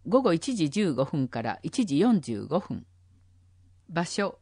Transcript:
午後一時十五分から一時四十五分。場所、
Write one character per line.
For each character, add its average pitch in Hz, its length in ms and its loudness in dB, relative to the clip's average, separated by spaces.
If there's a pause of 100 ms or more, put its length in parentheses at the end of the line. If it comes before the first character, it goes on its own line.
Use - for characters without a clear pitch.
午 240 160 4
後 214 100 4
一 170 220 0
時 160 160 0
十 196 220 0
五 127 120 0
分 135 220 -2
か 117 160 -6
ら 113 200 -4
一 202 240 -2
時 139 120 2
四 214 220 6
十 104 240 -6
五 151 160 -2
分。 - 260 -10 (1000)
場 170 160 -2
所、 - 380 -4